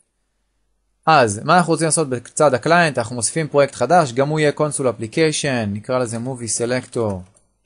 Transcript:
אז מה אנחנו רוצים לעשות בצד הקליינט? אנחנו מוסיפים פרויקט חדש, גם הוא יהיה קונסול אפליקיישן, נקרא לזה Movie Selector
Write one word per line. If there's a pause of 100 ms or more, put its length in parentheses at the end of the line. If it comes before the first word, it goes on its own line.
(1040)
אז
מה
אנחנו
רוצים
לעשות
בצד
הקליינט?
אנחנו
מוסיפים
פרויקט
חדש,
גם
הוא
יהיה
קונסול
אפליקיישן,
נקרא
לזה
Movie
Selector (540)